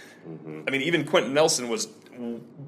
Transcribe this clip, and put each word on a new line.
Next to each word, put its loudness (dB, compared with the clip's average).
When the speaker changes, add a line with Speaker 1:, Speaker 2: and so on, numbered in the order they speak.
Speaker 1:
Mm-hmm. -12
Speaker 2:
I 0
mean, 0
even 2
Quenton 2
Nelson 4
was -2
w-, -8